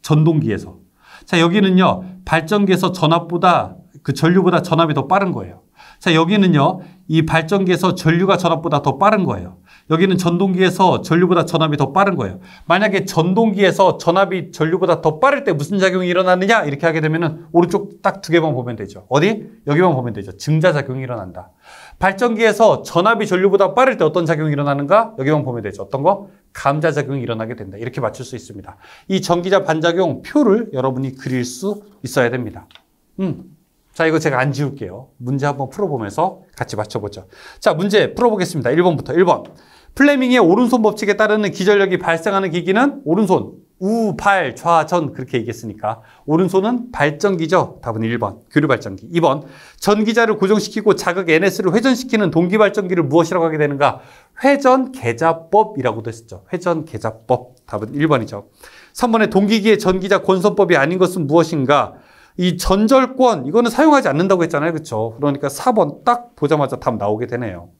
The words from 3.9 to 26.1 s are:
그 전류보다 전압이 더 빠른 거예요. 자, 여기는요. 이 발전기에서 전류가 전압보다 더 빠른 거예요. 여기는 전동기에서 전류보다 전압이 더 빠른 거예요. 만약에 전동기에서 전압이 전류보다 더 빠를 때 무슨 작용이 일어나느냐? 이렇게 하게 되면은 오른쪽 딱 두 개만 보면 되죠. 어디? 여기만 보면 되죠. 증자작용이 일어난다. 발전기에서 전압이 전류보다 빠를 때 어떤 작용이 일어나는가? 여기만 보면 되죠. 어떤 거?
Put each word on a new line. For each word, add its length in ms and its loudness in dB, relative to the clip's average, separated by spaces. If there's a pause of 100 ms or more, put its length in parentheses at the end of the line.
그 120 -4
전류보다 480 2
전압이 320 0
더 140 -2
빠른 240 0
거예요. 300 -10 (380)
자, 140 0
여기는요. 680 2 (260)
이 180 2
발전기에서 720 0
전류가 420 2
전압보다 440 -2
더 160 -2
빠른 280 2
거예요. 340 -8 (320)
여기는 260 2
전동기에서 840 2
전류보다 440 2
전압이 320 -2
더 160 -2
빠른 220 2
거예요. 240 -6 (260)
만약에 400 0
전동기에서 920 2
전압이 540 0
전류보다 500 0
더 180 0
빠를 240 2
때 100 0
무슨 240 -4
작용이 300 0
일어나느냐? 560 2
이렇게 240 -2
하게 140 0
되면은 500 -2
오른쪽 500 0
딱 200 -2
두 100 -6
개만 240 2
보면 200 -6
되죠. 340 -14
어디? 380 0 (200)
여기만 260 2
보면 200 -4
되죠. 220 -12
증자작용이 680 -2
일어난다. 480 -12 (480)
발전기에서 840 2
전압이 460 0
전류보다 480 2
빠를 220 2
때 60 2
어떤 220 0
작용이 260 -2
일어나는가? 680 0
여기만 240 0
보면 180 -6
되죠. 220 -10
어떤 180 -6
거? 280 0 (240)